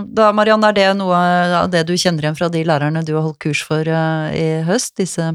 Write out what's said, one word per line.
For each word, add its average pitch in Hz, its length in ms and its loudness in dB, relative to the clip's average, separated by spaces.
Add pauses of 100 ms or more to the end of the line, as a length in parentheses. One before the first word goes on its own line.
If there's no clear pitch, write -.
(140)
da, 214 180 4
Marianne, 214 360 4
er 208 40 4
det 196 240 2
noe 190 180 0
av 175 560 2
det 165 160 0
du 175 80 -2
kjenner 175 280 0
igjen 151 160 -2
fra 175 100 0
de 165 160 -2
lærerne 156 400 0
du 156 120 -4
har 156 60 0
holdt 156 180 -4
kurs 147 220 -4
for, 156 180 -2
eh, 160 520 -2
i 160 320 -2
høst, - 320 -2
disse - 220 -4 (160)